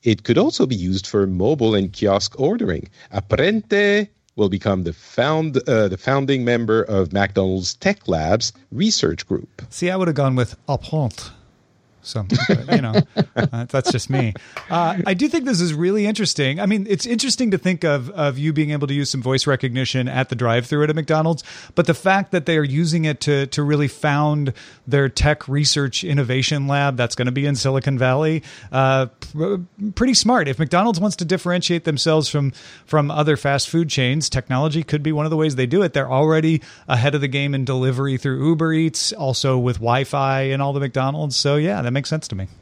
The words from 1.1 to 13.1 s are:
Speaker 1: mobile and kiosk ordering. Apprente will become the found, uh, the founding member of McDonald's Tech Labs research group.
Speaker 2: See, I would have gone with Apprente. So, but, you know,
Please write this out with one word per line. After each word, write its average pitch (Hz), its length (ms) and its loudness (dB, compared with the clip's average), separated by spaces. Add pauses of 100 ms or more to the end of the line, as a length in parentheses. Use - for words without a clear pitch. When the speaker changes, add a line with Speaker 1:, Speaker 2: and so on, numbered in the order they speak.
Speaker 1:
mobile 110 480 0
and 98 160 0
kiosk - 480 0
ordering. 151 520 -2 (200)
Apprente 202 960 0 (260)
will 104 140 2
become 92 360 0
the 82 100 -4
found, 156 640 -2 (100)
uh, 110 200 4
the 92 100 -4
founding 135 440 0
member 117 400 2
of 95 300 0
McDonald's 95 640 0
Tech - 340 -2
Labs 85 460 0 (160)
research 139 560 -2
group. - 420 -6
Speaker 2:
See, 175 220 -4
I 185 60 -2
would 185 120 0
have 156 60 0
gone 135 220 0
with 123 200 -2 (100)
Apprente. 139 680 -4 (720)
So, 107 220 -6 (220)
but, 147 260 0
you 156 80 4
know, 110 120 -4 (260)